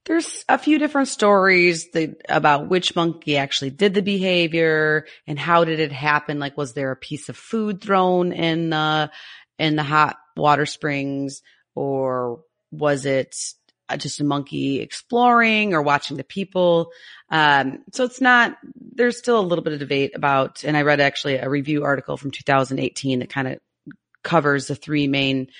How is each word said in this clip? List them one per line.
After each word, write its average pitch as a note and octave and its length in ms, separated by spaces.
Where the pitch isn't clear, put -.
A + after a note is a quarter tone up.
there's - 420
a C#4+ 100
few D4+ 220
different C#4 300
stories F#3 840
that, D#3+ 380
about D3+ 400
which F#3 260
monkey E3 400
actually C#3 360
did G3 220
the G3+ 80
behavior E3 1040
and D3+ 100
how E3+ 280
did D#3 160
it D3 100
happen. D3 480
Like, C#3+ 160
was B2+ 160
there C3+ 200
a C3 40
piece - 320
of C3 80
food G#3+ 460
thrown F#3 500
in E3 380
the, D#3 420
in D3+ 160
the D3+ 80
hot D3+ 320
water D3 280
springs, C#3 760
or C3 640
was D3 340
it, C3+ 300
uh, B2+ 80
just - 240
a - 20
monkey C#3 560
exploring A3+ 920
or D#3 80
watching C#3+ 340
the C#3 80
people? F3 680
Um, C#3+ 500
so B3+ 140
it's - 160
not, B3 340
there's A#3+ 440
still A#3+ 200
a G#3+ 40
little E3+ 240
bit D#3 80
of D3 60
debate C#3 360
about, C3+ 480
and D3+ 140
I D3 60
read C#3+ 180
actually C#3 340
a C3 140
review C#3+ 340
article C#3+ 320
from C#3 160
two - 140
thousand C3+ 340
eighteen C3 400
that - 100
kind C3 200
of - 100
covers C#3+ 440
the C#3+ 80
three D3 340
main C3+ 380